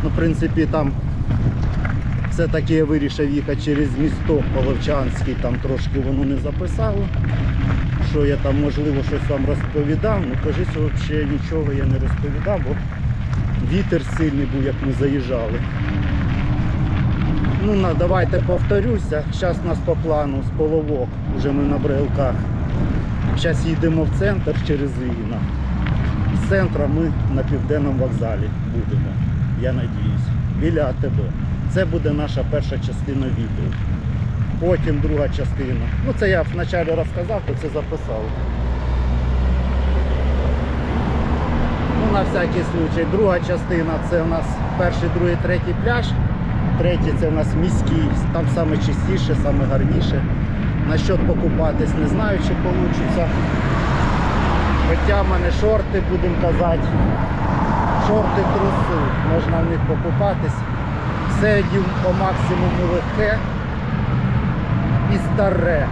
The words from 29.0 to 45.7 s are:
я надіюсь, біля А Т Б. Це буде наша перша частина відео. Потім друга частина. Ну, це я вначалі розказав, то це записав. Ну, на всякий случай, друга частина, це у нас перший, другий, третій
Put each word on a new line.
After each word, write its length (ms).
я 120
надіюсь, 540
біля 220
А 200
Т 60
Б. 60
Це 120
буде 260
наша 400
перша 260
частина 480
відео. 460
Потім 400
друга 300
частина. 560
Ну, 100
це 120
я 120
вначалі 480
розказав, 580
то 140
це 60
записав. 560
Ну, 140
на 80
всякий 500
случай, 400
друга 280
частина, 540
це 120
у 60
нас 180
перший, 380
другий, 280
третій 400